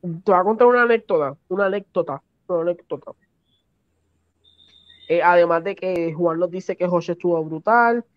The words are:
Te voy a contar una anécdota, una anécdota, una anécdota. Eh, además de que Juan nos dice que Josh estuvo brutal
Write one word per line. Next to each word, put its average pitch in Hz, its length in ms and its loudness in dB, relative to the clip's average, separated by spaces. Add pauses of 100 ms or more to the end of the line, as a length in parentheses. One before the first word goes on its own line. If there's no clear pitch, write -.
Te 175 300 -4
voy 180 80 6
a 185 40 2
contar 220 220 2
una 247 160 4
anécdota, 196 560 0 (120)
una 196 180 -2
anécdota, 190 560 -6 (240)
una 170 140 -4
anécdota. 170 500 -8 (2000)
Eh, 170 140 0
además 170 400 4
de 196 120 -6
que 170 380 -4
Juan 165 260 0
nos 175 120 -2
dice 185 260 -8
que 180 100 -2
Josh 175 220 -2
estuvo 170 340 -2
brutal 233 640 0 (120)